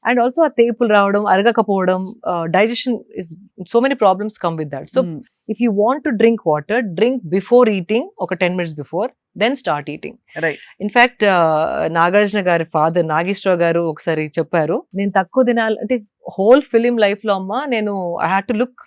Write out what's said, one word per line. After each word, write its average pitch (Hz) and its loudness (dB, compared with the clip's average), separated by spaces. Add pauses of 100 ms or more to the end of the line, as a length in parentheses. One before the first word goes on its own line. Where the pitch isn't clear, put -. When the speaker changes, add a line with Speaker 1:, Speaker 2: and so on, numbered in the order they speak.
Speaker 1:
And 247 4
also 254 2
ఆ 311 4
తేపులు 233 2
రావడం, 202 2
అరగకపోవడం, 190 0 (160)
uh, 170 -4
digestion 220 0
is, - -12 (360)
so 233 0
many 277 0
problems 208 0 (120)
come 165 -4
with 147 -10
that. 143 -4
So 247 0
Speaker 2:
Hmm. 156 -10 (300)
Speaker 1:
if 233 0
you 226 2
want 226 0
to 240 -2
drink 233 4 (140)
water, 190 -2
drink 196 0
before 220 2
eating, 220 -4 (120)
ఒక 180 -4
టెన్ 180 -2
minutes 165 -6
before, 175 -6 (300)
then 226 0
start 156 -4
eating. - -12 (280)
Speaker 2:
Right. 156 -2 (280)
Speaker 1:
In 202 -4
fact, 247 2
uh, 160 2
నాగార్జున 190 2
గారి 170 2
ఫాదర్ 160 0
నాగేశ్వరరావు 175 0
గారు 170 2
ఒకసారి 156 -4
చెప్పారు, 165 -2 (120)
నేను 202 -2
తక్కువ 190 0
తినాలి 226 -2
అంటే, 226 -4 (380)
హోల్ 233 6
ఫిల్మ్ 233 0
లైఫ్ 202 0
లో 208 0
అమ్మ 196 -6
నేను 202 -4
I 185 2
had 202 -6
to 214 -2
look 254 -2 (120)